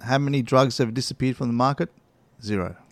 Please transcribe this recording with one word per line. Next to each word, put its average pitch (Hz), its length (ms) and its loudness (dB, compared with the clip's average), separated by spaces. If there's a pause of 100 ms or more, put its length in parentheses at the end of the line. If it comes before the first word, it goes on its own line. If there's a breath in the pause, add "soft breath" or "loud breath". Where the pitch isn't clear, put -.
how 123 120 0
many 143 240 0
drugs 131 380 2
have 117 160 0
disappeared 131 420 -2
from 131 120 -4
the 117 40 0
market? 135 380 0 (520)
Zero. 95 340 -2 (160)